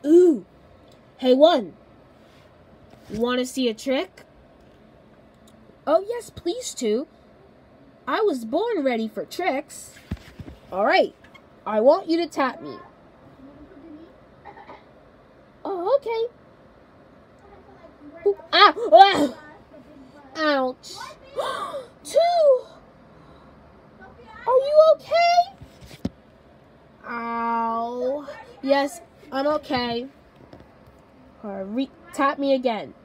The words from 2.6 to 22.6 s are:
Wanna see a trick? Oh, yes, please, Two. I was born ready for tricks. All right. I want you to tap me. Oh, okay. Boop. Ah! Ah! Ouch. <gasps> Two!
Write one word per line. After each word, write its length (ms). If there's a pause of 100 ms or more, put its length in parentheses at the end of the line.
Wanna 360
see 220
a 60
trick? 500 (1600)
Oh, 220
yes, 220
please, 440
Two. 340 (1000)
I 140
was 240
born 380
ready 240
for 180
tricks. 680 (760)
All 140
right. 280 (520)
I 140
want 280
you 100
to 100
tap 340
me. 160 (3000)
Oh, 320
okay. 360 (1900)
Boop. 140 (160)
Ah! 200 (200)
Ah! 400 (1000)
Ouch. 580 (420)
<gasps> 680
Two! 640 (1800)